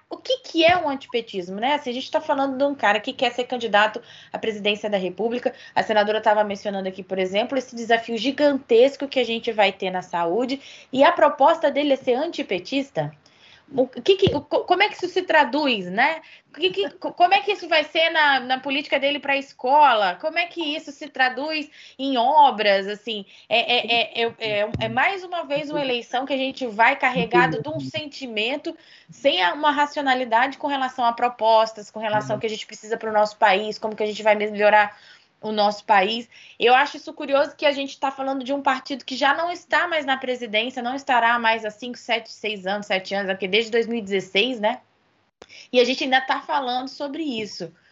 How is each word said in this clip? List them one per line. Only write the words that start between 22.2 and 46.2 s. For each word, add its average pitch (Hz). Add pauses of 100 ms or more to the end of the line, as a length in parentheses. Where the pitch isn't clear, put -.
assim? 208 (240)
É, 220
é, 226
é, 233
é, 233
é, 214 (100)
é 220
mais 311
uma 349
vez 285
uma 302
eleição 247
que 269
a 277
gente 262
vai 226
carregado 254
de -
um 311
sentimento 269 (360)
sem 339
a, 349
uma 302
racionalidade 269
com 302
relação 262
a 233
propostas, 220
com 214
relação 214
ao -
que 226
a -
gente 214
precisa 220
pro 220
nosso 214
país, 208
como 214
que 220
a 214
gente 208
vai 214
melhorar 208 (420)
o 214
nosso 208
país. 220 (320)
Eu 240
acho 277
isso 294
curioso 285
que 311
a 285
gente 277
tá 277
falando 269
de 240
um 285
partido 277
que 269
já 277
não 339
está 339
mais 320
na 262
presidência, 247
não 240
estará 240
mais 220
há 214
cinco, 247
sete, 226
seis 202
anos, 202
sete 190
anos, 196
aqui 190
desde 220
dois 233
mil 233
e -
dezesseis, 202
né? 226 (920)
E 247
a 247
gente 262
ainda 262